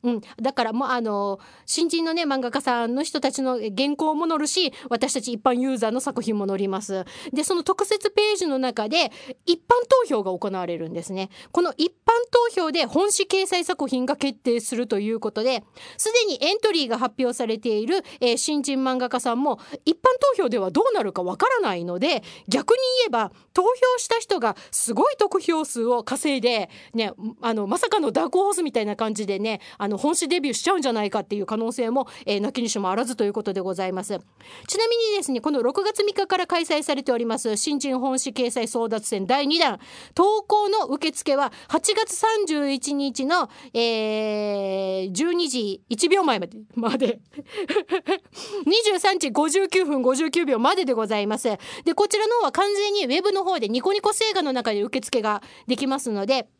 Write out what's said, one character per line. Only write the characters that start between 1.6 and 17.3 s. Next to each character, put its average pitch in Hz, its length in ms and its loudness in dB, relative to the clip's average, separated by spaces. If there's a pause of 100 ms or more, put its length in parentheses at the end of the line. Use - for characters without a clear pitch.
新 339 200 0
人 330 160 0
の 330 100 0
ね、 339 100 0
漫 277 160 0
画 247 100 -2
家 240 100 -2
さ 240 280 0
ん 240 80 -2
の 269 80 0
人 294 160 -4
た 254 120 0
ち 269 120 -4
の 254 160 0
原 220 360 0
稿 311 200 2
も 330 120 0
載 320 120 0
る 302 80 -2
し、 320 260 0 (160)
私 240 240 0
た 254 80 -2
ち 247 100 -6
一 226 80 -4
般 247 200 2
ユ 262 140 0
ー 254 40 -2
ザ 220 120 0
ー - 20 -2
の 247 80 0
作 262 240 -4
品 220 160 0
も 196 80 -2
載 196 100 0
り 196 100 0
ま 190 140 -2
す。 190 240 -6 (260)
で、 294 120 0
そ 381 100 0
の 349 80 0
特 381 240 0
設 415 240 0
ペ 415 240 2
ー - 20 0
ジ 359 120 -2
の 269 100 0
中 240 320 -2
で、 302 220 2 (340)
一 339 140 2
般 - 140 4 (140)
投 508 200 6
票 220 160 0
が 185 80 -2
行 185 160 -4
わ 190 180 -4
れ 170 140 -4
る 160 100 -6
ん 170 40 -10
で 170 100 -6
す 190 100 -10
ね。 190 160 -4 (220)
こ 349 100 2
の 339 160 0
一 330 140 0
般 - 0 - (400)
投 480 320 0
票 311 80 0
で 311 160 0
本 392 240 2
誌 392 140 0
掲 381 200 2
載 359 180 -2
作 359 240 -2
品 254 200 -2
が 285 80 0
決 277 240 -2
定 240 200 0
す 226 160 -6
る 240 120 -2
と 208 120 0
い 208 120 -2
う 226 80 -2
こ 220 100 -4
と 214 140 -6
で、 240 200 0 (340)
す 440 140 0
で 466 140 4
に 370 160 -2
エ 311 140 2
ン - 20 -2
ト 440 140 2
リ 320 140 0
ー - 20 -6
が 226 100 -2
発 247 220 -2
表 247 120 2